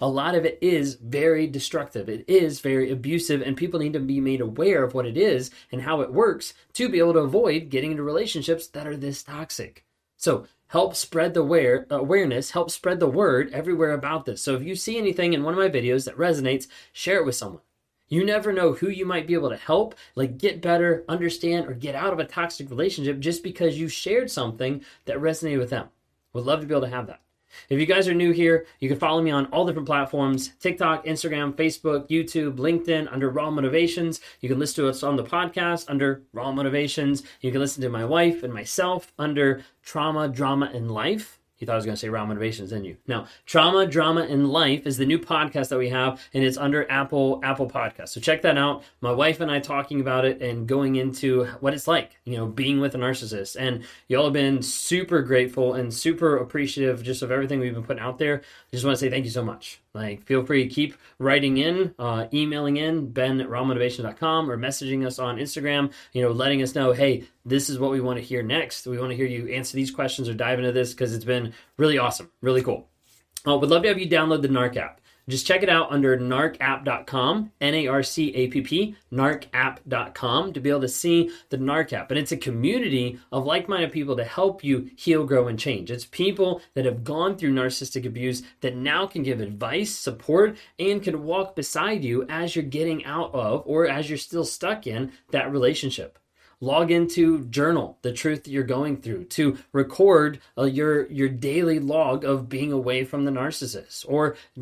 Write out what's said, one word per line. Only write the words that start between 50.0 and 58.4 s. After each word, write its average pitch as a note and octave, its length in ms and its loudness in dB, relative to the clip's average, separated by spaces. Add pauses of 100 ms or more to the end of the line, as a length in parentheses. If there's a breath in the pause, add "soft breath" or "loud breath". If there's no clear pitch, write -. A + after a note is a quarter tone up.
about C3 240 2
it C3 160 2
and A#2 280 -4
going C3+ 260 2
into C3 520 0 (120)
what C#3 160 0
it's C#3+ 140 -6
like, D#3+ 240 0 (100)
you A#2+ 140 -6
know, A2+ 100 -4
being C3+ 320 0
with C#3 160 0
a C3+ 40 -4
narcissist. A2+ 600 -4
And B2 240 -4 (240 loud breath)
y'all C3 160 2
have D3 100 2
been C#3 300 2
super - 580 0
grateful B2+ 540 2
and B2 180 -4
super D#3+ 440 2
appreciative C3 640 -2
just B2+ 200 -6
of B2+ 100 -2
everything C3+ 260 0
we've B2 160 -2
been A#2 80 -6
putting A2+ 220 -6
out B2+ 140 -8
there. D3 220 0